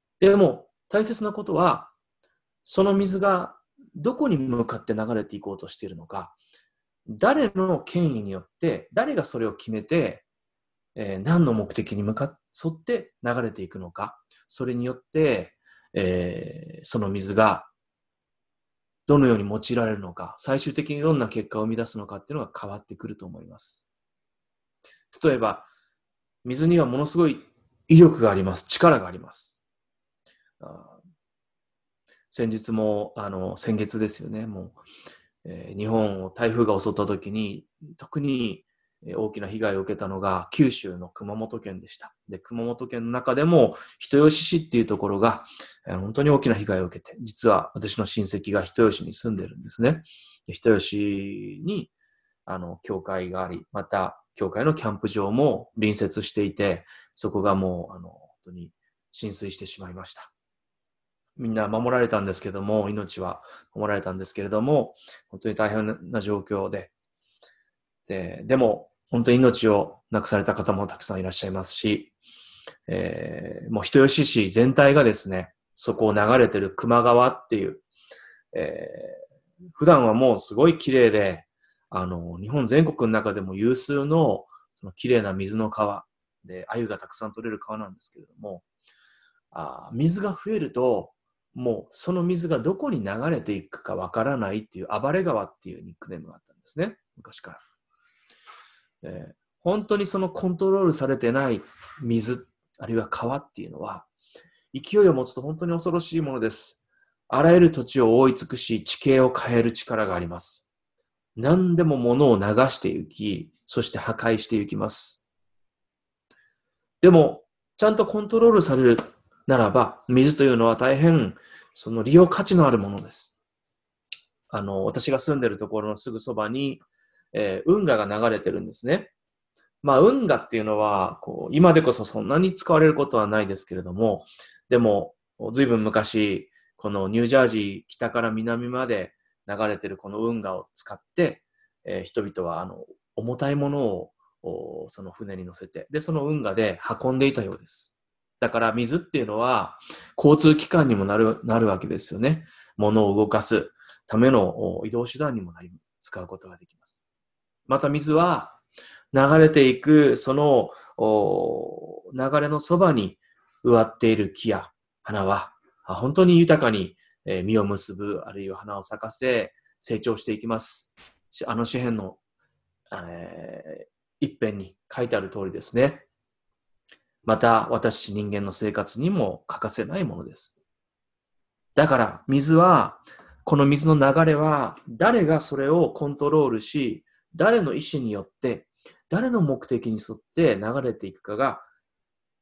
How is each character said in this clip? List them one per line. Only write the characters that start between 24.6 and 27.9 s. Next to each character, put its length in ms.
例 120
え 20
ば、 260
水 240
に 120
は 60
も 140
の 60
す 120
ご 100
い 160
威 100